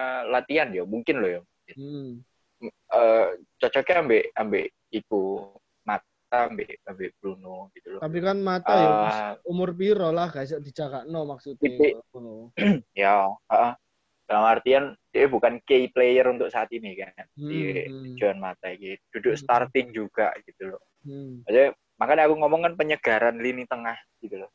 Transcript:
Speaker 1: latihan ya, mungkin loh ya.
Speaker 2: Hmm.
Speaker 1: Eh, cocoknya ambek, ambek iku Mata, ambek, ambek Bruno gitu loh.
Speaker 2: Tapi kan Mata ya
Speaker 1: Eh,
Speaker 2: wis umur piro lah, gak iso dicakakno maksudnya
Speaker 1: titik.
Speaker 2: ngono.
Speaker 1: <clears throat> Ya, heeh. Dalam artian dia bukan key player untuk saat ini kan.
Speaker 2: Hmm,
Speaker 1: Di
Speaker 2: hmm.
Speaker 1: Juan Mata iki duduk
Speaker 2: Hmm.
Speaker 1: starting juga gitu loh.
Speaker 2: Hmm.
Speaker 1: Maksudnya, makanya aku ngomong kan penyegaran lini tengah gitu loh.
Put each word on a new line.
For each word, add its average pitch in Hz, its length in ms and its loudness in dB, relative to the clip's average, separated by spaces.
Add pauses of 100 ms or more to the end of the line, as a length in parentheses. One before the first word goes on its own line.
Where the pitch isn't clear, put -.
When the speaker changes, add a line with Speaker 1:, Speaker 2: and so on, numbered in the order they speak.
(280)
Speaker 1:
latihan 127 420 0
ya, 92 140 -4
mungkin 117 340 -2
loh 104 140 0
ya. 87 100 -6 (300)
Speaker 2:
Hmm. 139 500 -14 (400)
Speaker 1:
Eh, 113 640 4 (300)
cocoknya 135 420 0
ambek, 123 260 4 (100)
ambek 101 320 -2 (240)
iku 98 580 -4 (340)
Mata, 104 260 -6 (360)
ambek, - 400 -8
ambek 92 320 -12
Bruno 185 560 -12
gitu - 240 -18
loh. - 60 -14
Speaker 2:
Tapi 160 180 -6
kan 196 200 -2
Mata 185 340 0
ya 110 100 6
Speaker 1:
Eh, 110 80 6 (100)
Speaker 2:
wis - 160 0 (280)
umur 180 260 -2
piro 185 400 0
lah, 170 160 0
gak 151 160 -8
iso 147 160 -8
dicakakno 143 680 -8
maksudnya 139 360 -12
Speaker 1:
titik. 143 320 2 (160)
Speaker 2:
ngono. 117 480 -18
Speaker 1:
<clears throat> 190 260 4 (100)
Ya, 101 300 4 (240)
heeh. 117 260 4 (540)
Dalam 107 160 2
artian 127 400 4 (240)
dia 120 180 2
bukan 120 380 2
key 127 240 4
player 123 400 4
untuk 123 240 0
saat 113 180 -2
ini 107 300 -10
kan. 95 160 -14 (160)
Speaker 2:
Hmm, 147 160 -14
Speaker 1:
Di 156 120 -6 (260)
Speaker 2:
hmm. 131 320 -14
Speaker 1:
Juan 101 200 0
Mata 92 300 -10
iki 95 400 -12
duduk 113 320 -2
Speaker 2:
Hmm. - 20 -14
Speaker 1:
starting 127 480 0
juga 107 520 -2
gitu - 260 -16
loh. - 160 -14 (160)
Speaker 2:
Hmm. 135 480 -16
Speaker 1:
Maksudnya, 127 240 4 (240)
makanya 151 300 2
aku 156 100 4
ngomong 151 260 2
kan 170 140 0
penyegaran 117 640 0
lini 123 240 -4
tengah 117 320 -8 (220)
gitu 101 200 -14
loh. 95 180 -14